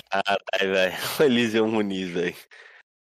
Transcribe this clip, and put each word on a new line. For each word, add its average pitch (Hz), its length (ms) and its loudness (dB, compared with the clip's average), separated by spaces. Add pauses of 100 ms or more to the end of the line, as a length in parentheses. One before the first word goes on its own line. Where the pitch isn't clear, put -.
Caralho, 95 640 -2
velho. 92 220 2 (100)
<laughs> - 140 -4
O 165 40 6
Eliseu 117 440 4
Muniz, 98 420 -2
velho. 87 260 -4 (760)